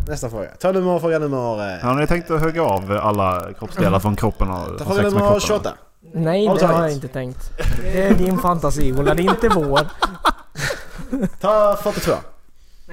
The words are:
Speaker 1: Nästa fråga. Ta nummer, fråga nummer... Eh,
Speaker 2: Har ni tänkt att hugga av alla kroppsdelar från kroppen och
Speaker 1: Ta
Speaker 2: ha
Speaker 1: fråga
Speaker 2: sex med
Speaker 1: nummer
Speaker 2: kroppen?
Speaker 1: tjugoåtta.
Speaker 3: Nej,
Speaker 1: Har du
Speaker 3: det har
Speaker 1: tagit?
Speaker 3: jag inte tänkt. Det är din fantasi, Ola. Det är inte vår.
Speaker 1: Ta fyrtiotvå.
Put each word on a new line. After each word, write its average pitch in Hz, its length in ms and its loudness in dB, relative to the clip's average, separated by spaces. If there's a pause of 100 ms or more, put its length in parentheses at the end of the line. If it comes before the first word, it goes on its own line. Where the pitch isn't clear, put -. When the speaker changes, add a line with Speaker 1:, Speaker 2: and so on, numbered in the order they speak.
Speaker 1:
Nästa 135 220 -6
fråga. 107 180 -8 (120)
Ta 185 120 2
nummer, 180 260 2
fråga 160 200 0
nummer... 117 580 -2
Eh, 87 80 -14
Speaker 2:
Har 123 100 2
ni 151 120 2
tänkt 170 240 0
att 156 120 2
hugga 165 200 0
av 98 400 0
alla 95 560 0
kroppsdelar 95 420 0
från 104 160 2
kroppen 104 340 0
och 90 280 -6
Speaker 1:
Ta 147 60 -6
Speaker 2:
ha 196 100 0
Speaker 1:
fråga 202 80 2
Speaker 2:
sex - 0 -
med 202 100 2
Speaker 1:
nummer 202 100 2
Speaker 2:
kroppen? 202 180 4
Speaker 1:
tjugoåtta. - 340 -2 (400)
Speaker 3:
Nej, 165 320 0
Speaker 1:
Har 190 80 2
du - 60 2
Speaker 3:
det 185 60 6
har 165 80 2
Speaker 1:
tagit? 165 160 2
Speaker 3:
jag 143 60 -4
inte 139 120 -8
tänkt. 127 300 -8 (440)
Det 185 200 2
är 196 120 4
din 180 240 4
fantasi, 151 540 2
Ola. 139 220 2
Det 170 80 0
är 190 80 4
inte 220 180 2
vår. 151 320 2 (1600)
Speaker 1:
Ta 208 440 2
fyrtiotvå. 190 300 0 (800)